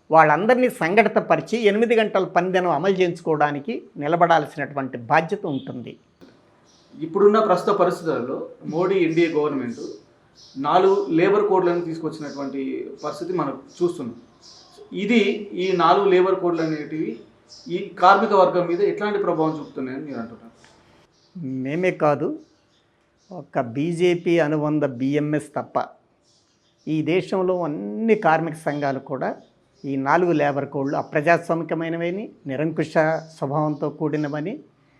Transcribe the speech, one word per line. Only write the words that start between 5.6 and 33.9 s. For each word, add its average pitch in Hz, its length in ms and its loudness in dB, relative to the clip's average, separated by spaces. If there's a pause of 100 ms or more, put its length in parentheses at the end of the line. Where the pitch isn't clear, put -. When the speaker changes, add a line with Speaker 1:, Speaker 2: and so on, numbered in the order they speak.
Speaker 2:
ఇప్పుడున్న 202 380 4
ప్రస్తుత 185 360 2
పరిస్థితులలో 151 680 -2 (200)
మోడీ 180 300 0
ఎన్డీఏ 165 320 2
గవర్నమెంట్ 143 720 -4 (600)
నాలుగు 190 520 4
లేబర్ 196 340 4
కోడ్లను 175 380 2
తీసుకొచ్చినటువంటి 139 1080 -8 (160)
పరిస్థితి 170 280 -8
మనం 139 260 -4 (240)
చూస్తున్నాం. 147 320 -4 (800)
ఇది, 208 600 0
ఈ 180 240 -2
నాలుగు 185 320 4
లేబర్ 185 260 4
కోడ్లు 170 260 0
అనేటివి 156 580 -6 (480)
ఈ 180 320 -6
కార్మిక 208 340 4
వర్గం 180 340 4
మీద 175 140 -2
ఎట్లాంటి 202 380 -2
ప్రభావం 160 300 0 (100)
చూపుతున్నాయని 135 420 -10
మీరు 139 160 -12
అంటున్నారు? - 1300 -18
Speaker 1:
మేమే 139 440 -2
కాదు, 160 480 0 (920)
ఒక 160 280 -8
బీజేపీ 170 800 0
అనుబంధ 151 460 0
బీఎంఎస్ 147 720 -2
తప్ప 123 280 -4 (1040)
ఈ 156 140 -2
దేశంలో 180 640 -2
అన్ని 208 520 -2
కార్మిక 160 380 2
సంఘాలు 143 460 -4
కూడా 151 360 -6 (500)
ఈ 139 100 -4
నాలుగు 160 360 2
లేబర్ 143 340 0
కోడ్లు 143 320 -4
అప్రజాస్వామికమైనవని, 165 1300 -2 (180)
నిరంకుశ 156 460 -2 (440)
స్వభావంతో 151 520 -2
కూడినవని, 151 720 -4 (400)